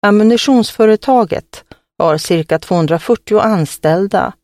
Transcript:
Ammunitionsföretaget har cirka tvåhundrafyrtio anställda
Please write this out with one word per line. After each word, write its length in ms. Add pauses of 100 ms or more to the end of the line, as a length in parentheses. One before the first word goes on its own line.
Ammunitionsföretaget 1600 (340)
har 200
cirka 420
tvåhundrafyrtio 800
anställda 920 (100)